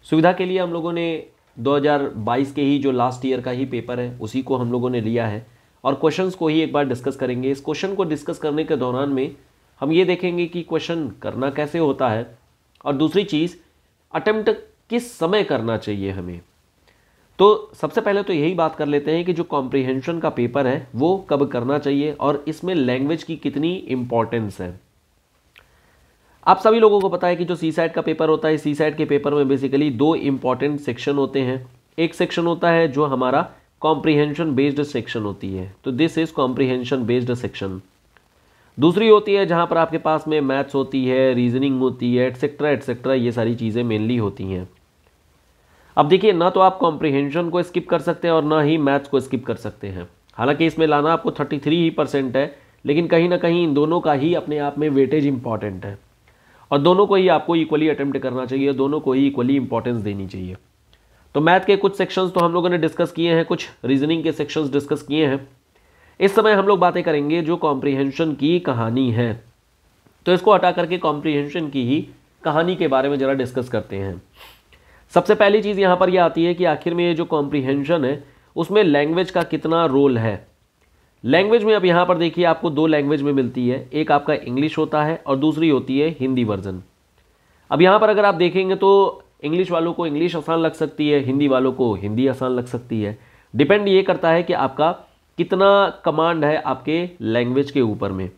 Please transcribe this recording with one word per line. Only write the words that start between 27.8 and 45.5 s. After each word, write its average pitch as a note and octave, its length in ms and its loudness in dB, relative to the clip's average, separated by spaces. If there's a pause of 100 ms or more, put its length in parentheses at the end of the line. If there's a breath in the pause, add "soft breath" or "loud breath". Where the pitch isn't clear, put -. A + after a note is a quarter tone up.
का E3 80 -2
पेपर D#3+ 280 0
होता D#3 180 2
है, D#3 100 2
सीसैट D3+ 400 -2
के D#3 80 0
पेपर C#3+ 280 0
में D3 100 2
basically C#3 480 2
दो C#3+ 240 2
इंपॉर्टेंट C3+ 640 -2
सेक्शन C#3+ 360 -4
होते C#3 260 0
हैं। B2+ 240 -4 (340)
एक E3 140 0
सेक्शन F3 340 -2
होता E3+ 240 0
है E3 160 4
जो C#3+ 180 0
हमारा C3+ 440 0 (320 loud breath)
कॉम्प्रिहेंशन D3+ 760 0
बेस्ड C#3+ 280 0
सेक्शन A#2 380 -6
होती G2 320 -6
है, F#2+ 200 -8 (100)
तो C3+ 80 -4
this D#3+ 280 0
is D#3+ 200 -4
comprehension B2+ 720 -2
based B2 320 0
section। F#2+ 380 -8 (1000 soft breath)
दूसरी F#3 300 4
होती G#3 260 6
है G3 120 4
जहाँ E3+ 220 2
पर E3 100 0
आपके D#3+ 200 0
पास D#3 300 -2
में D#3 140 0
मैथ्स C#3 340 -2
होती C3 300 -2
है, C3 280 4
रीजनिंग B2+ 460 2
होती B2 360 0
है, B2 120 2
एटसेटरा, D3 420 -2
एटसेटरा, C3 440 -2
ये A#2+ 180 0
सारी A#2 240 0
चीज़ें A2+ 280 -2
mainly A2+ 360 0
होती F#2+ 320 -4
हैं। F2+ 180 -6 (1300 soft breath)